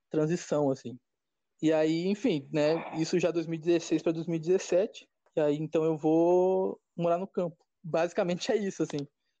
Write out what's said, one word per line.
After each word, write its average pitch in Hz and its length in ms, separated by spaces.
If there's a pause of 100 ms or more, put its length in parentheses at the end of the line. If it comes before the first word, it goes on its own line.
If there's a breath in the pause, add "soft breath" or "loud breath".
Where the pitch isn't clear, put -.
transição, 156 600
assim. 127 260 (640)
E 156 100
aí, 160 360
enfim, 190 440
né? 156 480
Isso 160 200
já 170 120
dois 165 160
mil 165 120
e - 20
dezesseis 165 400
pra 170 100
dois 165 160
mil 165 100
e - 20
dezessete, 185 680 (280)
e - 40
aí 147 180
então 156 260
eu 160 140
vou 180 800 (180)
morar 170 200
no 190 100
campo. 175 300 (260)
Basicamente 175 680
é 220 40
isso, 202 260
assim. 151 260 (340)